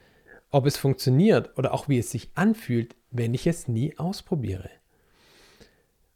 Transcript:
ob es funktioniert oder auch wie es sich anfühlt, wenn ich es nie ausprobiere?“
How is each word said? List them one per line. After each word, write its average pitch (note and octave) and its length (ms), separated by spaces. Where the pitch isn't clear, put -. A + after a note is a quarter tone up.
ob C3+ 160
es C#3 100
funktioniert C#3 840
oder B2+ 160
auch - 140
wie C3 100
es - 120
sich - 240
anfühlt, E3+ 640
wenn A#2 240
ich B2 120
es E3 220
nie B2 300
ausprobiere?“ C3+ 720